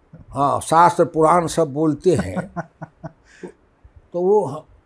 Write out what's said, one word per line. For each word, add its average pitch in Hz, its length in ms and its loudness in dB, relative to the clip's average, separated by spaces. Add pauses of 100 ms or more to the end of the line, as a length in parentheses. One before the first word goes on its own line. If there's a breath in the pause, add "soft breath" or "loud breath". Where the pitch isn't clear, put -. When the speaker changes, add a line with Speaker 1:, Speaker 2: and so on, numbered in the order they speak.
(300)
Speaker 1:
हाँ, 131 320 -2
शास्त्र 170 440 4
पुराण 160 420 2
सब 151 260 -2
बोलते 156 420 0
हैं। 95 400 -6
Speaker 2:
<laughs> 170 60 -8 (1500 loud breath)
Speaker 1:
तो 175 80 -4
वो 196 240 2
ह-, 151 200 -10 (200)